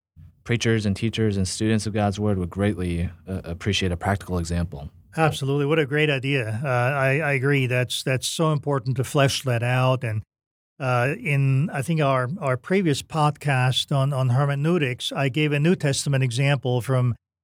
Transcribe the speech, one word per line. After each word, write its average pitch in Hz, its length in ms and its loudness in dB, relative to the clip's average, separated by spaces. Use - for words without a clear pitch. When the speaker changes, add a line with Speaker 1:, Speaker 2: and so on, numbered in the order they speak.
Speaker 1:
preachers 113 420 0
and 95 80 0
teachers 107 420 -2
and 92 100 0
students 110 380 -2
of 104 80 -6
God's 104 260 0
Word 104 200 0
would 87 100 -4
greatly, 87 640 -2
uh, 92 160 -6
appreciate 90 480 -2
a 85 60 -4
practical 92 420 -2
example. 85 500 -4
Speaker 2:
Absolutely. 143 500 0
What 160 140 2
a 147 80 2
great 147 240 2
idea. 127 520 -2
Uh, 147 40 -4
I, 131 500 2
I 147 160 0
agree. 135 320 2
That's, 123 380 -2
that's 131 240 -2
so 156 240 0
important 139 460 -2
to 131 60 0
flesh 139 420 2
that 117 180 0
out. 127 400 2
And, 107 180 -4
uh, 127 400 0
in, 139 520 2
I 143 100 -6
think, 160 200 0
our, 131 280 2
our 135 160 0
previous 180 460 0
podcast 147 920 0
on, 139 220 0
on 127 160 0
hermeneutics, 139 840 0
I 139 180 0
gave 151 240 0
a 143 60 2
New 170 160 4
Testament 139 480 0
example 127 580 0
from 123 340 0